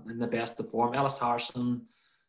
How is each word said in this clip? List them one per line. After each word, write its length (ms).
in 100
the 80
best 340
of 100
form. 240
Ellis 240
Harrison, 640